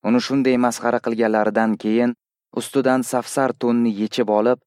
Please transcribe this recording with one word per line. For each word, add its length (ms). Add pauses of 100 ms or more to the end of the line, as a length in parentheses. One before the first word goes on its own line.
Uni 180
shunday 400
masxara 400
qilganlaridan 680 (120)
keyin 280 (420)
ustidan 480
safsar 480 (120)
to'nni 300 (100)
yechib 280
olib 380